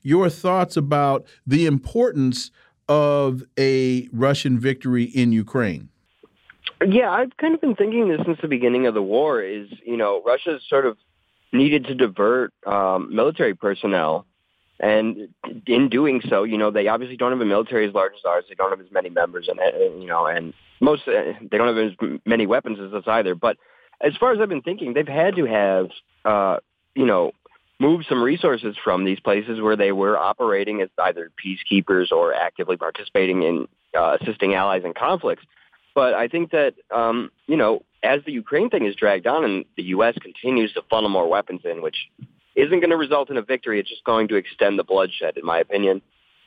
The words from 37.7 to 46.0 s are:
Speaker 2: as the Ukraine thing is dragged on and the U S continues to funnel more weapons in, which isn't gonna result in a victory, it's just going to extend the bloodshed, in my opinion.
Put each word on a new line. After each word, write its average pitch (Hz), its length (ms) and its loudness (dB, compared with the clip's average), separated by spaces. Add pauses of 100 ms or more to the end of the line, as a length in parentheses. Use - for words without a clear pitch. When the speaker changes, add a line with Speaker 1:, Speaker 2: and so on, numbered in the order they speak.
Speaker 2:
as 139 240 2
the 156 60 -10
Ukraine 147 400 -2
thing 143 160 0
is 101 80 -4
dragged 98 320 2
on 151 180 0
and 98 180 -2 (140)
the 90 60 -8
U 92 200 0
S 117 160 2
continues 113 540 -2
to - 160 -6
funnel 107 220 2
more 87 180 2
weapons 92 360 -2
in, 82 180 -6
which - 260 -8 (460)
isn't 151 240 4
gonna 170 180 2
result 143 320 0
in 135 80 -4
a 110 60 -4
victory, 117 360 -2
it's 98 100 -6
just - 140 -18
going 110 260 2
to 110 60 0
extend 101 440 0
the 90 40 0
bloodshed, 92 540 -2
in 78 80 -10
my 82 140 0
opinion. 98 420 0 (460)